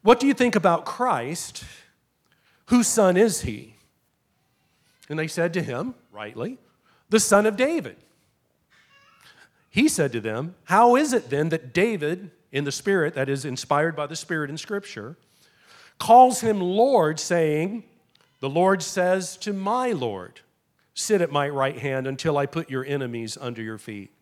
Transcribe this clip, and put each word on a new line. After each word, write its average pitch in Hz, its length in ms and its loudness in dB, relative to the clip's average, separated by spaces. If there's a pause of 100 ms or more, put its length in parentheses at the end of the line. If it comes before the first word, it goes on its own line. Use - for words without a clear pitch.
"What 240 180 6
do 277 80 0
you 277 60 4
think 247 240 2
about 170 300 2
Christ? 165 760 -4 (1000)
Whose 247 200 4
son 185 300 4
is 208 260 2
he?" - 320 -10 (1300)
And 151 100 -8
they 156 80 -2
said 170 280 -2
to 180 80 -2
him, 127 340 -6 (160)
rightly, 110 460 -10 (500)
"The 214 100 4
son 208 280 4
of 214 100 0
David." 262 400 -4 (1700)
He 262 180 2
said 147 240 0
to 117 80 -4
them, 117 340 -6 (100)
"How 233 300 6
is 285 180 2
it 214 180 -2
then 147 180 0
that 156 260 -6
David, 180 560 -2 (220)
in 139 100 -2
the 143 100 -4
Spirit," 185 420 -2
that 135 140 -4
is 139 160 -4
inspired 147 520 -2
by 151 100 -6
the 160 100 -12
Spirit 151 340 -6
in 156 80 -10
Scripture, 170 580 -12 (840)
"calls 254 440 8
him 214 180 0
Lord, 185 580 2
saying, 170 680 -2 (540)
'The 135 120 -6
Lord 180 320 2
says 180 560 -2
to 208 140 -8
my 220 380 -2
Lord, 107 500 -8 (540)
sit 208 260 0
at 156 120 -2
my 143 160 0
right 135 300 -2
hand 135 280 -4
until 139 300 -2
I 143 100 0
put 160 240 -8
your 131 140 -6
enemies 120 560 -6
under 120 220 -8
your 110 160 -10
feet'? 101 420 -16